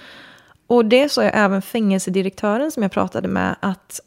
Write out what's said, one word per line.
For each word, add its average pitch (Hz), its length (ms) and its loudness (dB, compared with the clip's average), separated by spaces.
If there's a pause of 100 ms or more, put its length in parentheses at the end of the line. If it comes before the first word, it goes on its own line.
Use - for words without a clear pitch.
(720)
Och 240 120 4
det 254 240 4
så 247 120 0
är 208 140 2
även 196 280 2
fängelsedirektören 202 1080 -2
som 233 120 -4
jag 190 100 0
pratade 190 360 -2
med, 131 320 -2
att - 460 -6